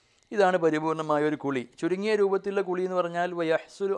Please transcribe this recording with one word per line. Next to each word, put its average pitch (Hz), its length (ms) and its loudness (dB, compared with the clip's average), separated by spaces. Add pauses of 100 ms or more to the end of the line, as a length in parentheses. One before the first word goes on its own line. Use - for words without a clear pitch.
(320)
ഇതാണ് 190 320 4
പരിപൂർണമായ 156 640 2
ഒരു 151 140 -2
കുളി. 139 180 -2 (180)
ചുരുങ്ങിയ 185 400 -2
രൂപത്തിലുള്ള 196 480 0
കുളി 180 200 -2
എന്ന് 185 120 -4
പറഞ്ഞാൽ 175 300 -2 (100)
വയഹ്സുലു 170 580 -2